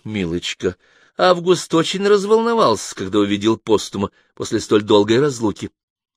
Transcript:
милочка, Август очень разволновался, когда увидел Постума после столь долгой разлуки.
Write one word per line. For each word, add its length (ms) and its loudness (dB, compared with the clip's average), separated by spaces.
милочка, 720 -6
Август 560 2
очень 340 0
разволновался, 880 2
когда 240 -2
увидел 380 2
Постума 540 -2
после 240 -6
столь 240 2
долгой 360 4
разлуки. 520 -4